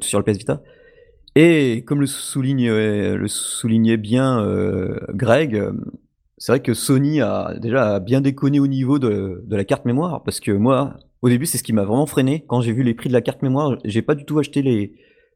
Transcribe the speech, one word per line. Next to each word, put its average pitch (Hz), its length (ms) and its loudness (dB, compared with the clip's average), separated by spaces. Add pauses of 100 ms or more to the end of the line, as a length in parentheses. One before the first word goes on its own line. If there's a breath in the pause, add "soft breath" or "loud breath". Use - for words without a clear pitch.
sur - 160 -2
le 98 80 0
P 110 60 2
S 98 40 0
Vita. - 260 -6 (720 soft breath)
Et 139 520 4
comme 143 140 0
le 139 60 2
souligne, 131 640 -2
euh, 104 480 0
le 98 120 -2
soulignait 113 680 0
bien, 120 480 0
euh, 95 560 -2 (140)
Greg, 127 420 2
euh, 98 160 -2 (640)
c'est - 160 -2
vrai 139 80 4
que 120 140 -2
Sony 139 480 0
a 95 360 -2
déjà 110 400 0
bien 117 220 0
déconné 139 400 0
au 139 60 2
niveau 135 320 0
de, 98 480 -2
de 107 100 -4
la 101 80 0
carte - 220 -2
mémoire, 143 360 -2
parce - 160 -6
que - 140 -2
moi, 127 460 2 (240)
au 123 80 4
début, 123 160 2
c'est - 100 -6
ce - 60 -6
qui 113 100 -6
m'a 104 120 2
vraiment 120 200 0
freiné. 147 420 0
Quand 123 140 0
j'ai 117 120 0
vu 127 100 -2
les 117 100 2
prix 117 160 -6
de 123 60 -2
la 117 80 4
carte - 180 -6
mémoire, 135 440 0
j'ai 107 180 -2
pas 156 120 0
du 143 120 -12
tout 151 120 0
acheté 143 220 -2
les, 113 340 0 (420 soft breath)